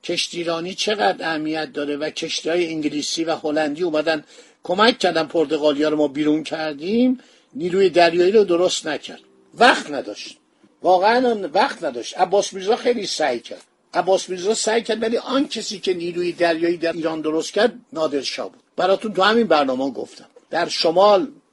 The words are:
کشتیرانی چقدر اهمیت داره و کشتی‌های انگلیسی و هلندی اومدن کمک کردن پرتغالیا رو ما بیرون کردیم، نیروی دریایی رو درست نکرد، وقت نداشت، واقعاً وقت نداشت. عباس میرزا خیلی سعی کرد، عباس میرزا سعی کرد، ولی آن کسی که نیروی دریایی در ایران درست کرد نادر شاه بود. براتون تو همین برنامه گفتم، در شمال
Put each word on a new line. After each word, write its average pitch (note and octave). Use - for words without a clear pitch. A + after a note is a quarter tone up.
کشتیرانی E3+
چقدر G3+
اهمیت D#3
داره C#3+
و D#3
کشتی‌های E3
انگلیسی D3+
و D#3+
هلندی D3+
اومدن D#3
کمک G#3+
کردن D#3+
پرتغالیا D3+
رو D#3
ما D3+
بیرون D3+
کردیم، E3
نیروی F3+
دریایی E3+
رو G#3+
درست F3
نکرد، -
وقت A3+
نداشت، A2
واقعاً G#3
وقت G#3
نداشت. E3
عباس F#3
میرزا F#3+
خیلی A#3
سعی C3
کرد، -
عباس F3
میرزا F3+
سعی A3
کرد، A3
ولی A3+
آن C#4
کسی G#3
که F#3
نیروی F3
دریایی E3+
در E3
ایران D#3+
درست D#3
کرد A3
نادر C#3+
شاه A#2+
بود. -
براتون F#3+
تو F3
همین A3
برنامه C#3
گفتم، A#2+
در D#3+
شمال F#3